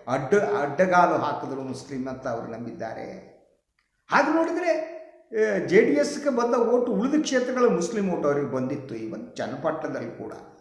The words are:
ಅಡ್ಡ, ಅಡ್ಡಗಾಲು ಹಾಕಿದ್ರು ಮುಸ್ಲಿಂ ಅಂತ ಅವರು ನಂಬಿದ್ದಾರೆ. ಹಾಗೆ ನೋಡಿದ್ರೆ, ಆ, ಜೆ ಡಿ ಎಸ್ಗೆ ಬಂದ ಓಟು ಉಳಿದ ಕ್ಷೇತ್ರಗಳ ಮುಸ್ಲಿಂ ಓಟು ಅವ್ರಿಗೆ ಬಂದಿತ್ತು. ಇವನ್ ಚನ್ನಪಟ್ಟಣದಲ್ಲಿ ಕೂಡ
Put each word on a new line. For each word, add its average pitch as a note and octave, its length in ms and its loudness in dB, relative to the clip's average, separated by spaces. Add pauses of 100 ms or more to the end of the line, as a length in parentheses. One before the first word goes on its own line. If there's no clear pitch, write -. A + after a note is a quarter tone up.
ಅಡ್ಡ, C3+ 260 0
ಅಡ್ಡಗಾಲು F3 800 4
ಹಾಕಿದ್ರು C3+ 460 -4
ಮುಸ್ಲಿಂ C3 480 -8
ಅಂತ C3 180 -8
ಅವರು A#2 200 -6
ನಂಬಿದ್ದಾರೆ. A2+ 580 -10 (1080)
ಹಾಗೆ D4 260 4
ನೋಡಿದ್ರೆ, E4 560 0 (400)
ಆ, G#3+ 340 2
ಜೆ F#3 160 8
ಡಿ C4+ 100 4
ಎಸ್ಗೆ C#4+ 380 0
ಬಂದ A#3+ 240 2
ಓಟು A#3+ 380 2
ಉಳಿದ C#4 300 2
ಕ್ಷೇತ್ರಗಳ B3 420 0
ಮುಸ್ಲಿಂ F#3 540 2
ಓಟು D3+ 100 0
ಅವ್ರಿಗೆ C#3+ 180 2
ಬಂದಿತ್ತು. B2+ 480 -4
ಇವನ್ A2 420 -10
ಚನ್ನಪಟ್ಟಣದಲ್ಲಿ C3 800 -6
ಕೂಡ A2 140 -10 (280)